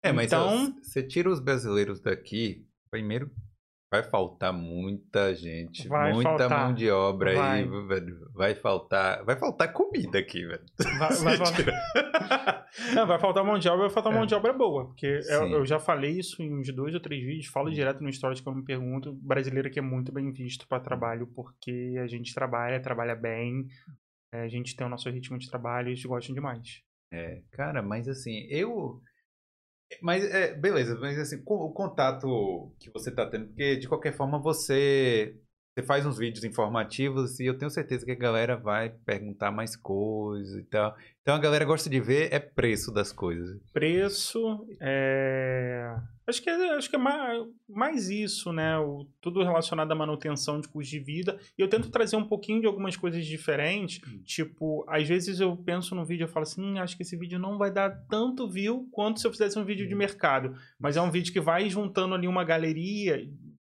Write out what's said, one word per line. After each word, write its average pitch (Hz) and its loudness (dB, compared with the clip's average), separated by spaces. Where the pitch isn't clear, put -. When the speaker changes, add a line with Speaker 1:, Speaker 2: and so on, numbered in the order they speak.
Speaker 1:
É, 185 4
mas, 120 4
Speaker 2:
Então 165 4
Speaker 1:
ó, 233 4
c-, 269 -2
você - -4
tira 175 0
os 175 2
brasileiros 104 2
daqui, 101 -2
primeiro, 113 -4
vai 107 4
faltar 95 0
muita 95 0
gente, 82 -8
Speaker 2:
Vai 147 2
Speaker 1:
muita 120 4
Speaker 2:
faltar. 127 4
Speaker 1:
mão 127 2
de 113 2
obra 95 4
aí, 104 4
Speaker 2:
Vai. 98 -6
Speaker 1:
velho. 90 -4
Vai 101 2
faltar, 98 2
vai 123 4
faltar - 0
comida 269 0
aqui, 87 -6
velho. 87 -8
Speaker 2:
Vai, 156 2
Speaker 1:
<laughs> - 4
Você 165 0
Speaker 2:
vai 165 6
faltar. 170 2
Speaker 1:
tira. - 2
<laughs> - 0
Speaker 2:
Não, 226 6
vai 170 6
faltar... 190 4
mão 208 4
de 175 2
obra, 180 4
vai 196 4
faltar 214 2
mão 220 4
Speaker 1:
É. - 2
Speaker 2:
de 214 2
obra 214 4
boa, 175 2
porque - -8
eu, 143 2
Speaker 1:
Sim. 151 2
Speaker 2:
eu 147 4
já 151 2
falei 147 2
isso 180 -8
em 151 -4
uns 139 -4
dois 143 -2
ou 175 -2
três 147 -6
vídeos, 147 -6
falo 143 -2
Speaker 1:
Hum. 160 -4
Speaker 2:
direto 135 0
no 139 -4
stories 131 -4
que - -10
eu 135 -6
me 135 -6
pergunto, 131 -4
brasileiro 135 0
aqui 135 -4
é - -2
muito 127 -2
bem 135 -4
visto 127 -10
pra 131 0
Speaker 1:
Hum. 127 -14
Speaker 2:
trabalho, 117 -2
porque 123 -8
a 123 -4
gente 120 -8
trabalha, 127 -2
trabalha 120 -2
bem, 117 -4
é, 117 -6
a 117 -6
gente 123 -6
tem 135 -6
o 120 -4
nosso 123 -8
ritmo 127 -8
de 127 -14
trabalho, 123 -4
eles 127 -6
gostam 123 -6
demais. 127 -8
Speaker 1:
É, 85 -10
cara, 143 -6
mas 107 -4
assim, 123 -8
eu, 165 -4
mas, 175 2
é, 190 2
beleza, 143 2
mas 143 -4
assim, 151 -4
co-, 202 -2
o 156 -6
contato 127 0
que - -20
você - -8
tá 113 0
tendo, 110 -8
porque 139 0
de 131 -8
qualquer 151 -2
forma 143 -2
você, 139 4
você 131 -4
faz 143 2
uns 135 -2
vídeos 113 -4
informativos 117 0
e 127 -2
eu 127 0
tenho 143 -6
certeza 131 -4
que 123 -4
a 123 -2
galera 117 2
vai 110 0
perguntar 104 -4
mais 113 -4
coisas 104 -2
e 98 -14
tal. 107 0
Então 143 2
a 156 0
galera 147 4
gosta 156 2
de 131 4
ver 135 4
é 143 4
preço - 0
das 104 0
coisas. 87 -4
Speaker 2:
Preço, 202 0
é... 131 0
Acho 240 -2
que - -2
é, 349 2
acho 277 -4
que - -2
é 277 4
ma-, 254 0
mais 226 0
isso, 202 -2
né? 160 2
O, 143 -2
tudo 180 0
relacionado 165 2
à 160 2
manutenção 151 -2
de 151 -8
custo 143 -10
de 151 -6
vida. 147 -4
E - 4
eu 190 4
tento 226 2
trazer 226 2
um 214 2
pouquinho 214 0
de 220 4
algumas 196 0
coisas 170 -2
diferentes. 156 -2
Speaker 1:
Hum. 101 -14
Speaker 2:
Tipo, 156 -4
às 151 2
vezes 180 0
eu 180 4
penso 175 -4
num 180 -2
vídeo 165 -2
e 160 -6
falo 160 -2
assim, 156 -6
"Hum, 196 -4
acho 180 -6
que - -8
esse 175 -10
vídeo 175 -6
não 196 -4
vai 202 2
dar 196 2
tanto 247 0
view 208 -2
quanto 214 0
se - 2
eu 220 2
fizesse 208 0
um 208 -2
vídeo 196 -4
de 185 -4
Speaker 1:
Hum. 202 0
Speaker 2:
mercado." 139 2
Mas 143 0
é 170 4
um 180 2
vídeo 175 0
que 185 2
vai 170 2
juntando 185 0
ali 180 0
uma 180 2
galeria 165 0